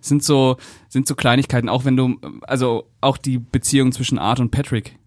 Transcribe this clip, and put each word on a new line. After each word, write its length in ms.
Sind 200
so, 360
sind 180
so 80
Kleinigkeiten, 540
auch 160
wenn 100
du, 240
also 480
auch 160
die 220
Beziehung 560
zwischen 260
Art 220
und 100
Patrick 560